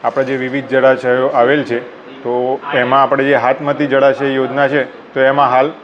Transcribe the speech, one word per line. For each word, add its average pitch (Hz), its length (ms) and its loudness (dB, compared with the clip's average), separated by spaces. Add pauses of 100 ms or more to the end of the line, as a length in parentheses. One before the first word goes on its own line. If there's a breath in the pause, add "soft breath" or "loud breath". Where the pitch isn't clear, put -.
આપણે 127 200 -2
જે 127 120 -4
વિવિધ 131 320 -6
જળાશયો 131 580 2
આવેલ 139 380 2
છે, 120 160 -4 (420)
તો 123 380 -4 (140)
એમાં 131 280 2
આપણે 135 220 2
જે 139 100 2
હાથમતી 139 520 0
જળાશય 135 400 2
યોજના 135 420 -2
છે, 135 460 -4
તો 135 60 -2
એમાં 135 300 2
હાલ 131 220 2 (120)